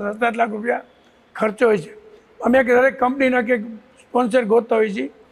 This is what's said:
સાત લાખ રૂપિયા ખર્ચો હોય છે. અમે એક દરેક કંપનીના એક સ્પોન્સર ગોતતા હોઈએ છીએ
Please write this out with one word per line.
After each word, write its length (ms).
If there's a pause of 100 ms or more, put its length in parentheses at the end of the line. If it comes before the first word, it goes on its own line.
(200)
સાત 160
લાખ 140
રૂપિયા 320 (520)
ખર્ચો 320
હોય 120
છે. 120 (500)
અમે 180
એક 80
દરેક 340
કંપનીના 380
એક 280 (100)
સ્પોન્સર 680
ગોતતા 320
હોઈએ 140
છીએ 160 (260)